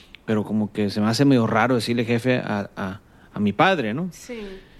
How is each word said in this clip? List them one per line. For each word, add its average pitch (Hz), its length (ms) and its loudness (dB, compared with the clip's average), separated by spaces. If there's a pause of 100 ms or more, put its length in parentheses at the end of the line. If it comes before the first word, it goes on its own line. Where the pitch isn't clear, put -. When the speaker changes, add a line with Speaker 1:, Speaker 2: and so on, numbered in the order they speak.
(260)
Speaker 1:
pero 107 160 0
como 104 300 -2
que 104 160 0
se 104 140 -2
me 107 60 2
hace 139 180 2
medio 123 200 4
raro 113 280 2
decirle 120 320 -2
jefe 120 320 0
a, 104 380 -4
a, 98 240 -8 (340)
a 101 60 -6
mi 101 120 0
padre, 147 400 2
¿no? 175 180 -4
Speaker 2:
Sí. 233 300 -14 (400)